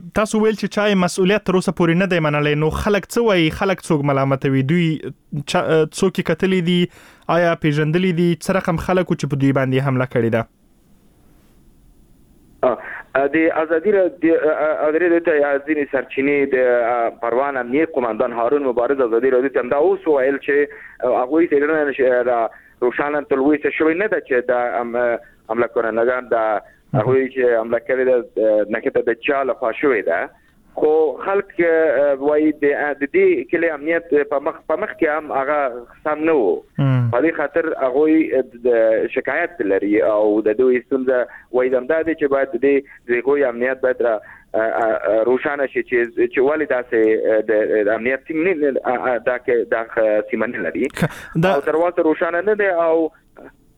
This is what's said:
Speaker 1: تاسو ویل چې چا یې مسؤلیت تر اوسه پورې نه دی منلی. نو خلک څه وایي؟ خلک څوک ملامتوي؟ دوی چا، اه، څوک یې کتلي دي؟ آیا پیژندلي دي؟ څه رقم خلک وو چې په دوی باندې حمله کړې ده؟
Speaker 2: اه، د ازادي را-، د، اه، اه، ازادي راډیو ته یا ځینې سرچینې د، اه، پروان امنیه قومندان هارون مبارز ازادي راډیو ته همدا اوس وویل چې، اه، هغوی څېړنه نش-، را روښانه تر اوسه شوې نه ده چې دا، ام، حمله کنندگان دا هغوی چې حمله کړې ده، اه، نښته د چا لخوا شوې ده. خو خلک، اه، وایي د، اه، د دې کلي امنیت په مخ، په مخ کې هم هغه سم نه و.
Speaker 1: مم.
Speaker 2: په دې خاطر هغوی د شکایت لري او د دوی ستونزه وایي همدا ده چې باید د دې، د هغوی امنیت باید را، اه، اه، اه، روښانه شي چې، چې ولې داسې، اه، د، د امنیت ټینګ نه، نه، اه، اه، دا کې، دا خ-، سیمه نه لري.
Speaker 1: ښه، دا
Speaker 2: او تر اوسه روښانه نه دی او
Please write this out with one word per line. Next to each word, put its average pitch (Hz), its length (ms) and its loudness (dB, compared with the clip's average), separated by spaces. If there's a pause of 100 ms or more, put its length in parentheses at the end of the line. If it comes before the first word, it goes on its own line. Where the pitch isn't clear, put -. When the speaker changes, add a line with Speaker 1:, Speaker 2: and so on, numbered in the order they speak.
(140)
Speaker 1:
تاسو 214 260 0
ویل 220 140 2
چې 208 120 -6
چا 208 220 0
یې 208 80 2
مسؤلیت 190 480 2
تر 185 100 -2
اوسه 185 180 0
پورې 170 180 2
نه 175 160 2
دی 175 140 0
منلی. 147 360 0
نو 156 140 2
خلک 202 360 -2
څه - 120 -6
وایي؟ 190 320 2
خلک 180 320 -2
څوک 151 220 0
ملامتوي؟ 135 580 0
دوی 160 380 0 (480)
چا، - 120 0
اه، 160 260 2
څوک - 340 -2
یې - 40 0
کتلي 185 380 0
دي؟ 175 280 2 (380)
آیا 170 280 2
پیژندلي 156 560 0
دي؟ 170 320 2
څه - 60 -8
رقم 185 260 0
خلک 180 360 0
وو 165 60 -2
چې 143 120 -4
په 143 60 -4
دوی 135 160 2
باندې 131 360 0
حمله 127 180 0
کړې 117 240 0
ده؟ 113 160 0 (2250)
Speaker 2:
اه، - 640 -2
د 143 80 -2 (180)
ازادي 160 380 0
را-، 190 180 2 (140)
د، - 20 4
اه، 160 300 2
اه، 147 320 -2
ازادي 160 180 0
راډیو 170 140 4
ته 170 160 0
یا 143 220 2
ځینې 147 340 -2
سرچینې 139 600 -2
د، 127 40 0
اه، 120 540 2
پروان 123 480 -2
امنیه 127 280 -2
قومندان 120 480 -2
هارون 120 300 0
مبارز 123 380 0
ازادي 117 280 2
راډیو 127 180 2
ته 135 140 -2
همدا 123 160 -2
اوس 185 300 0
وویل 139 300 2
چې، - 140 -6 (540)
اه، 120 160 2
هغوی 156 260 2
څېړنه 147 420 0
نش-، 123 380 0
را 117 220 0 (320)
روښانه 147 480 -2
تر 139 80 0
اوسه 147 320 2
شوې 160 280 0
نه 208 100 -2
ده 180 120 -2
چې 123 280 -2
دا، 120 340 -2
ام، 120 160 -4 (520)
حمله 117 180 0
کنندگان 117 640 -2
دا 110 280 0 (360)
هغوی 127 340 2
چې 123 300 0
حمله 117 180 -2
کړې 127 280 -2
ده، 127 100 4
اه، 107 480 0
نښته 117 440 -2
د 117 60 0
چا 139 300 -2
لخوا 120 280 -4
شوې 113 340 0
ده. 90 240 -2 (440)
خو 156 520 2
خلک، 196 360 -4
اه، 151 580 2
وایي 151 320 2
د، 147 120 -6
اه، 143 300 0
د 139 100 -8
دې 175 480 2
کلي 165 180 0
امنیت 160 400 -4 (200)
په 139 100 0
مخ، 151 140 -4 (160)
په 156 60 0
مخ 202 140 -4
کې - 180 -2
هم 151 260 -4
هغه 135 520 -2 (180)
سم 151 200 -4
نه 160 80 2
و. 98 300 2 (180)
Speaker 1:
مم. 127 340 2
Speaker 2:
په 123 80 0
دې 160 160 0
خاطر 160 440 -2
هغوی 151 500 2 (340)
د 123 40 2 (460)
شکایت 143 340 -2 (120)
لري 101 400 2
او 107 400 2
د 107 160 0
دوی 127 220 4
ستونزه 127 480 -2 (240)
وایي 127 260 2
همدا 147 240 -2
ده 160 120 -2
چې 151 120 -4
باید 135 220 2
د 135 80 -8
دې، 139 260 2 (280)
د - 20 0
هغوی 131 320 2
امنیت 127 380 -2
باید 127 200 0
را، 113 140 2
اه، - 440 -8
اه، 110 380 0 (120)
اه، 110 140 2
روښانه 135 420 0
شي 127 180 -4
چې، 120 340 0
چې 120 220 0
ولې 147 260 2
داسې، 123 360 0 (260)
اه، 110 140 2
د، 107 440 0
د 101 40 0
امنیت 117 380 -2
ټینګ 160 100 -6
نه، 180 160 0
نه، 143 320 0
اه، 120 280 -2
اه، 117 40 -2
دا 123 200 -2
کې، 120 340 -2
دا 113 120 -2
خ-، 107 480 0
سیمه 113 160 -2
نه 117 100 -8
لري. 95 300 -4
Speaker 1:
ښه، - 220 -4 (280)
دا 185 160 2
Speaker 2:
او 143 80 0
تر 151 140 -2
اوسه 170 280 0
روښانه 165 420 0
نه 214 80 2
دی 208 140 0
او 165 440 0 (680)